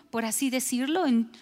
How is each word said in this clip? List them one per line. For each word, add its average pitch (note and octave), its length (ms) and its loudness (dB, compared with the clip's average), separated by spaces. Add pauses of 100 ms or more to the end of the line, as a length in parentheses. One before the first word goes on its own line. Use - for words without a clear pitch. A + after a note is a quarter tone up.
(120)
por A3+ 140 -4
así A3+ 240 -2
decirlo, C4 580 0
en A#3 240 2 (100)